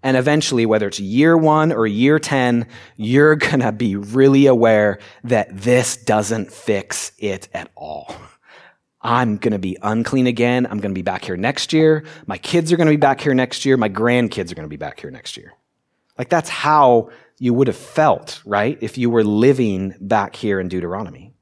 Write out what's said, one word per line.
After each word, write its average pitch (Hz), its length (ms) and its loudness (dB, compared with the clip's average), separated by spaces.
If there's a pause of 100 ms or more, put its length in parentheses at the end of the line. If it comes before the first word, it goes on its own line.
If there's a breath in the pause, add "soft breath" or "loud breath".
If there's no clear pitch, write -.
And 131 140 0
eventually, 135 480 0
whether 107 220 0
it's 98 120 -8
year 131 380 2
one 156 340 2
or 113 160 0
year 127 320 2
ten, 123 480 0 (300 loud breath)
you're 139 380 2
gonna 131 360 -2
be 107 240 -4
really 135 500 4
aware 113 540 4 (240 loud breath)
that 117 320 -2
this 123 400 0
doesn't 107 560 -2
fix - 680 -6
it 98 360 -8
at - 220 -12
all. - 380 -14 (880 loud breath)
I'm 117 360 0
gonna 107 220 -2
be 92 220 -6
unclean 117 460 -2
again. 123 420 0
I'm 107 100 -6
gonna 98 140 -6
be 92 80 -8
back 92 220 -6
here 92 140 -8
next 110 340 -4
year. 156 320 2 (220 loud breath)
My - 120 -10
kids 170 360 -2
are 165 40 0
gonna 160 140 4
be 151 60 4
back 139 240 2
here 143 120 0
next 127 300 -2
year. 135 140 2
My 110 120 0
grandkids 117 640 -2
are - 40 -14
gonna 160 120 -14
be 151 80 -14
back - 240 -12
here - 120 -16
next - 260 -18
year. - 160 -20 (640)
Like, 127 120 -8
that's 170 200 0
how 139 600 4 (300 loud breath)
you 120 140 0
would 131 140 2
have 110 100 -4
felt, - 680 -2
right, 104 360 -2
if - 160 -10
you 120 120 0
were 117 140 2
living 104 760 0
back 101 340 -2
here 101 240 -4
in 92 80 -6
Deuteronomy. 90 760 -10